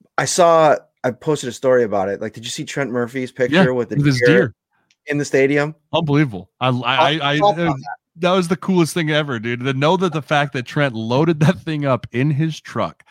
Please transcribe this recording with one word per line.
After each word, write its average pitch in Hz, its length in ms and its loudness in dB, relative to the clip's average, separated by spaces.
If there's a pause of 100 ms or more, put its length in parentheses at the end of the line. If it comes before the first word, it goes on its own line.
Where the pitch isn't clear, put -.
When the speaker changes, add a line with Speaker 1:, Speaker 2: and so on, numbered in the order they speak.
(180)
Speaker 1:
I 139 60 0
saw, 160 520 4 (280)
I 127 80 0
posted 139 360 -4
a 117 40 -6
story 127 320 2
about 98 240 -2
it. 98 120 -6
Like, 107 120 -10
did 113 120 -16
you 120 60 -10
see 151 140 -8
Trent 131 260 -6
Murphy's 123 400 -6
picture 131 240 -2
Speaker 2:
Yeah, 175 160 4
Speaker 1:
with 123 200 -4
the - 60 -6
Speaker 2:
with 147 100 2
his 131 200 2
Speaker 1:
deer 123 120 6
Speaker 2:
deer. 143 160 0 (520)
Speaker 1:
in 147 120 -2
the 143 60 -2
stadium? 143 520 2 (160)
Speaker 2:
Unbelievable! 143 580 0 (100)
I, 127 80 0
I, - 20 2
Speaker 1:
Talk, 123 120 -2
Speaker 2:
I, 127 260 2 (260)
I, 151 40 0
Speaker 1:
talk 156 160 2
about 170 80 -4
Speaker 2:
it 170 60 0
was, 139 120 -4
Speaker 1:
that. - 160 -14 (200)
Speaker 2:
that 175 160 0
was 185 160 0
the 180 80 -2
coolest 175 380 0
thing 160 160 -2
ever, 147 280 -2
dude. 120 220 -6
To 135 120 -2
know 147 240 2
that 180 160 -2
the 156 100 -4
fact 147 320 -2
that 127 120 -6
Trent 143 260 -2
loaded 127 460 0
that 160 220 2
thing 156 260 -6
up 127 240 -2
in 135 220 0
his 156 280 -4
truck - 500 -8